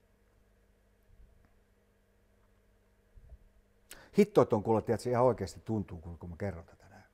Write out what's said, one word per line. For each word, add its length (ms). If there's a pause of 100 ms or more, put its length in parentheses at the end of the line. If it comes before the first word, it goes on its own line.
(4000)
Hitto, 240
että 140
on 80
kuule, 180
tiedätkö, 280
ihan 140
oikeasti 360
tuntuu, 420
kun, 160
kun 120
mä 80
kerron 280
tätä 240
näin. 140 (100)